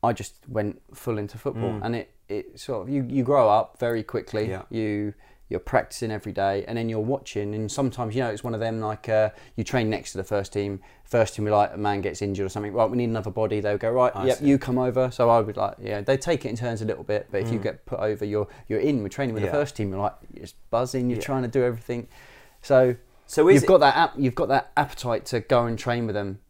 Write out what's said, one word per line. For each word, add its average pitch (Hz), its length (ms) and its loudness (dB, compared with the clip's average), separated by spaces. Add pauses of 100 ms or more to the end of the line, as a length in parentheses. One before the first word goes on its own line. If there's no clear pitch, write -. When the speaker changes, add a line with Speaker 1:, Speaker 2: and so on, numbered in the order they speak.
Speaker 1:
I 117 120 2
just - 220 -10 (120)
went 107 340 -4 (120)
full 113 240 -4
into 104 200 -8
football, 113 340 -4
Speaker 2:
Mm. 107 120 -6
Speaker 1:
and 117 120 -4
it, - 160 -8 (180)
it - 300 -8
sort 113 240 -6
of, 104 60 -12
you, 139 200 0
you 131 140 0
grow 127 260 6
up 107 300 2
very 117 240 0
quickly. 107 460 -4
Speaker 2:
Yeah. 95 200 -8
Speaker 1:
You, 104 440 -4 (360)
you're - 100 -4
practicing - 520 -2
every 104 200 -8
day, 98 360 0
and 117 100 -6
then 113 120 -4
you're 110 100 -4
watching, 107 560 -4
and 107 160 -6
sometimes, 120 440 -4
you 131 60 -2
know, 123 80 -2
it's 107 140 -8
one 120 100 -4
of 110 60 -4
them, 113 200 -2
like, 107 300 -6
uh, 107 200 4 (260)
you 113 80 -2
train 113 260 0
next - 240 -4
to - 60 -8
the 95 40 -4
first 101 300 -4
team, 101 260 -2 (240)
first 113 320 0
team, 104 100 -2
like, 104 280 4
a - 40 -10
man 101 240 -2
gets 92 200 -4
injured 98 240 -2
or 92 40 -4
something, 104 240 -6
"Right, 110 160 4
we 120 80 -2
need 120 120 0
another 110 220 -4
body." 110 300 -2
They'll 104 160 0
go, 113 140 -2
"Right, 127 240 4
Speaker 2:
I 101 100 -4
Speaker 1:
yep, 131 120 2
Speaker 2:
see. 147 80 -4
Speaker 1:
you 139 120 6
come 127 220 -2
over." 127 320 0
So 120 180 4
I 117 120 8
would, 104 160 -4
like, 101 220 -2
yeah, 104 220 -6
they 135 160 2
take 165 280 -2
it 123 40 -4
in 107 60 -4
turns 117 260 -4
a 110 40 -4
little 110 180 -4
bit, 104 280 -2
but 98 100 -2
if 113 100 -2
you 117 80 0
Speaker 2:
Mm. 95 40 -8
Speaker 1:
get - 220 -6
put - 140 -6
over, 107 260 -2
you're, 104 220 -2 (200)
you're 107 120 0
in, 131 240 2
we're 98 60 -4
training 131 260 -4
with 104 80 -2
Speaker 2:
Yeah. 92 80 -2
Speaker 1:
the 147 60 0
first 143 180 -2
team, 104 140 -2
you're, 95 100 -6
like, 101 160 -2 (180)
you're - 120 -16
just - 100 -20 (160)
buzzing, 123 380 -2
you're 120 80 -2
Speaker 2:
Yeah. 104 80 -6
Speaker 1:
trying 131 180 -2
to 123 40 -4
do 123 160 0
everything. 120 440 -4 (560)
So 127 320 6 (320)
Speaker 2:
So 156 200 4
is 196 80 12
Speaker 1:
you've - 80 8
Speaker 2:
it - 40 0
Speaker 1:
got 190 140 10
that 135 140 8
ap-, 165 220 2
you've 131 180 2
got 165 140 0
that 135 280 2
appetite 127 500 -2
to 120 140 -2
go 120 240 4
and 117 140 -2
train 120 280 -2
with 101 80 -2
them 101 240 -4 (100)